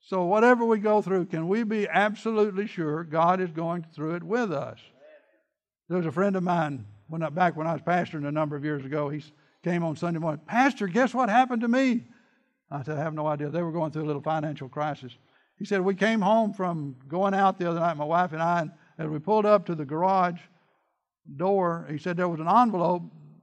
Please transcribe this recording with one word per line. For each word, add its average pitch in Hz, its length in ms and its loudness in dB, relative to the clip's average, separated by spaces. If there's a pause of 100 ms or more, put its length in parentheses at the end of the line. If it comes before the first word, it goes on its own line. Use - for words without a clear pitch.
So 185 220 -2
whatever 233 420 6
we 220 140 4
go 214 240 4
through, 180 220 0
can 165 220 -4
we 214 160 0
be 208 240 -2
absolutely 208 760 0
sure 160 380 -4
God 170 360 2
is 180 120 -4
going 165 420 -4
through 156 220 -6
it 170 80 -8
with 208 280 -2
us? 123 280 -6 (1080)
There 175 100 -2
was 165 100 0
a 147 40 -2
friend 190 240 2
of 185 60 0
mine, 151 440 -2 (240)
when 165 120 -6
I, 156 80 -2
back 175 260 2
when 156 120 -4
I 165 60 0
was 151 100 -6
pastoring 170 440 -2
a 143 40 -4
number 151 240 -2
of 143 80 -8
years 147 200 -4
ago, 143 260 -2
he 151 100 -6
s-, 151 120 -16 (320)
came 175 200 0
on 160 120 -2
Sunday 170 240 -4
morning, 156 280 -4
"Pastor, 240 400 2
guess 226 260 2
what 240 160 0
happened 247 320 2
to 240 60 -2
me?" 247 380 2 (680)
I 143 100 -8
said, 151 160 -6
"I 147 60 -4
have 156 100 -4
no 151 140 -4
idea." 147 220 -2
They 165 120 -4
were 170 100 -4
going 156 200 -2
through 156 140 -4
a - 20 -2
little 143 140 -4
financial 156 480 -4
crisis. 143 460 -6 (440)
He - 60 -8
said, 196 160 0
"We 196 120 2
came 214 280 2
home 214 320 4
from 160 420 -4 (120)
going 196 280 0
out 190 240 4
the 175 100 0
other 170 100 -2
night, 165 180 0
my 147 80 -2
wife 170 260 2
and 160 100 -4
I, 175 200 2
and 156 100 -6 (260)
as 156 120 -6
we 151 100 -4
pulled 208 260 2
up 208 220 6
to 170 80 -2
the 151 100 -6
garage 175 540 0 (960)
door," 170 520 0
he 147 120 -6
said, 175 180 -4
"there 180 100 0
was 165 120 -4
an 160 80 -4
envelope 180 560 2 (400)